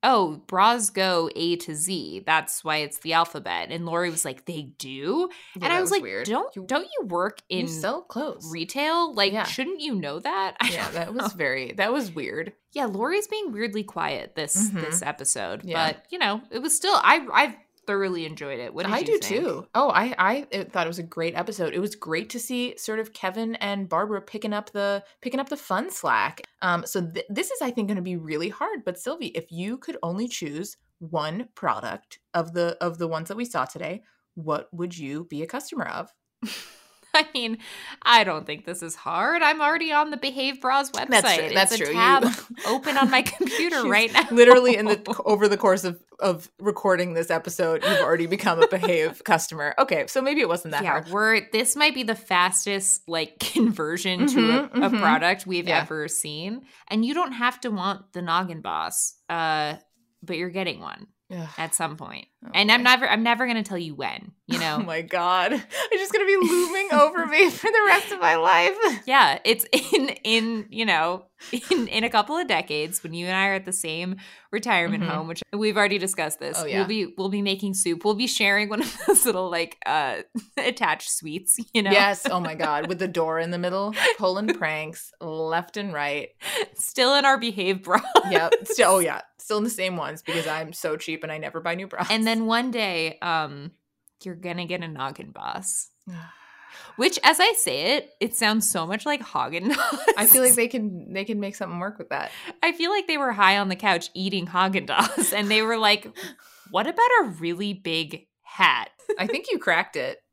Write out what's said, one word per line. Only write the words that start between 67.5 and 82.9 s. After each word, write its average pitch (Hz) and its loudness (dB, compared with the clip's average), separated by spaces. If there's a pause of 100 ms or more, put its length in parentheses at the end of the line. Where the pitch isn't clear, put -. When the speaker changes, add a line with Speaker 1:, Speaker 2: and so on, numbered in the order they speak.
Speaker 2:
<laughs> - -8
for - -2
the 440 4
rest 403 4
of 392 -8
my 339 6
life. 349 4
<laughs> 427 6 (200)
Speaker 1:
Yeah, 247 6
it's 226 2
in, - 2 (140)
in, 226 0
you 220 -4
know, 180 2 (460)
in, 247 2
in 220 -2
a 233 0
couple 233 0
of 349 -4
decades 160 -2
when 160 -10
you 170 -8
and 185 -2
I 190 2
are 196 0
at 190 -6
the 190 -4
same 175 -4 (340)
retirement 208 0
Speaker 2:
Mm-hmm. 165 -2
Speaker 1:
home, 160 -4
which 165 -8 (100)
we've 214 0
already 208 4
discussed 175 -4
this. - -6
Speaker 2:
Oh, 170 -4
Speaker 1:
We'll 151 -4
Speaker 2:
yeah. 196 0
Speaker 1:
be, 196 -2
we'll 190 -2
be 202 -2
making 196 -2
soup. 170 -2
We'll 208 4
be 240 0
sharing 202 2
one 214 -2
of 240 -6
<laughs> - -4
those - 6
little, 185 0
like, 170 -2
uh, 135 0 (220)
<laughs> - -14
attached 190 0
suites, 160 -2 (160)
you 226 4
know? 196 4
Speaker 2:
Yes. 202 6
Oh 180 0
my 165 -4
God. 156 0
With 180 -2